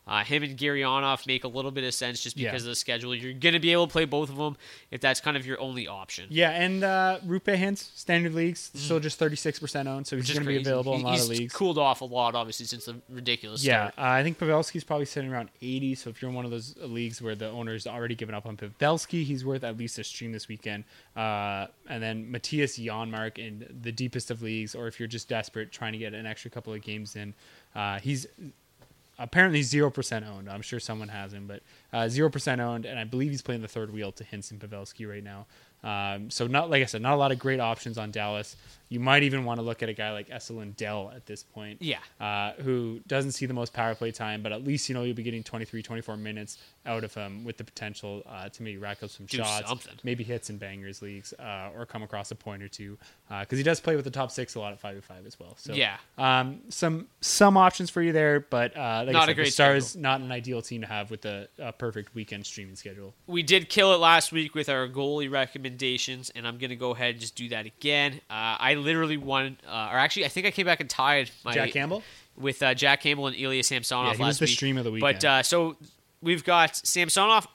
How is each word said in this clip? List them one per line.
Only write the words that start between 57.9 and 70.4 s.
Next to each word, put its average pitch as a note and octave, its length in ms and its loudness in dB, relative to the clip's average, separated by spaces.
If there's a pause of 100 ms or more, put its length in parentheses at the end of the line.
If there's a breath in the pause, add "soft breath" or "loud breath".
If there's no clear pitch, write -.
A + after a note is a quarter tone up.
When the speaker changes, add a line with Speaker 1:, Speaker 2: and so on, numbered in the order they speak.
Speaker 2:
for F3+ 100 0
you E3+ 120 4
there, D3+ 280 6
but, A#2+ 360 0
uh, A#2 300 0
like - 20 -2
I C3 40 2
Speaker 1:
Not E3 60 6
a D#3+ 40 10
Speaker 2:
said, D#3 60 6
the D#3+ 60 4
Speaker 1:
great C#3+ 180 4
Speaker 2:
Stars, C#3 360 8
Speaker 1:
schedule. F3+ 140 -10
Speaker 2:
not C3+ 200 2
an B2+ 100 -6
ideal B2 300 -4
team A#2 200 -6
to A2 40 -6
have G#2 240 -4
with A2 160 -8
a, G2+ 220 -6 (100)
a A#2+ 160 -8
perfect G#2+ 400 -6
weekend G#2 320 -8
streaming F#2+ 300 -12
schedule. G2 380 -14 (120)
Speaker 1:
We F3 160 0
did E3+ 260 6
kill G3 240 8
it F3+ 60 8
last E3 340 8
week D#3+ 220 0
with D3+ 140 -2
our C3 200 2
goalie C#3 420 -2
recommendations, B2+ 1000 -2
and A#2 160 -8
I'm A#2 120 -6
gonna B2 180 -6
go B2 160 -2
ahead A#2+ 200 0
and A#2 80 -10
just A2+ 140 -8
do A#2+ 140 -8
that A2+ 180 -4
again. C#3+ 540 0 (100)
Uh, A2 300 -2
I C3+ 140 6
literally D#3 420 2
won, C3+ 400 0 (100)
uh, A2 240 -4
or B2 80 2
actually, D3 280 4
I - 20 2
think F#3 180 0